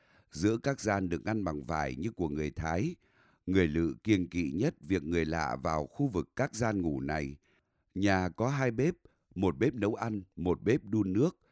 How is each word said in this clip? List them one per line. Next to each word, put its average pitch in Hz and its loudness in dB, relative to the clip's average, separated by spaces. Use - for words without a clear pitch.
Giữa 104 2
các 139 -4
gian 98 0
được 85 -2
ngăn 107 -2
bằng 76 -4
vải 71 -2
như 95 -4
của 85 -2
người 76 -2
Thái. 87 -2
Người 92 6
Lự 78 0
kiêng 92 4
kỵ 85 -2
nhất 117 -2
việc 80 -2
người 80 0
lạ 78 -2
vào 78 0
khu 143 -2
vực 90 -2
các - -2
gian 110 -2
ngủ 73 -2
này. 71 -4
Nhà 92 2
có 110 -2
hai 135 0
bếp, 135 0
một 90 2
bếp - 4
nấu 107 0
ăn, 110 -4
một 85 0
bếp 110 2
đun 101 0
nước. 131 2